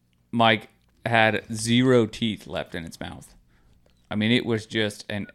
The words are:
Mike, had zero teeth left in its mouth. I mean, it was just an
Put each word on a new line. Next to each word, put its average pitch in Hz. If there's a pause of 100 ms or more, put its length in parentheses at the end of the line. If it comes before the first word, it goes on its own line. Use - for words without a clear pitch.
(300)
Mike, 113 (380)
had 110 (100)
zero 117
teeth 107
left -
in 85
its -
mouth. - (760)
I 104
mean, 110
it 123
was 110
just 107
an 101